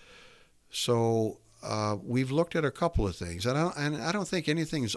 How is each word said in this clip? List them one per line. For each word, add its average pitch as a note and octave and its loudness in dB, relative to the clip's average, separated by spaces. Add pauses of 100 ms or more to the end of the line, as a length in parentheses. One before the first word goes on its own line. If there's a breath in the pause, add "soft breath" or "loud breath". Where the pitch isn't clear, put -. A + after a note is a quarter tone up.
(680 soft breath)
So, A2+ 2 (220)
uh, G#2+ 0
we've B2+ 0
looked E3 2
at D3+ 2
a - 2
couple C#3+ 0
of F2+ -2
things, F2 -6
and C3 2
I, F3 2
and D3 -2
I D#3 -2
don't G3+ -2
think E3+ -2
anything's D3+ 0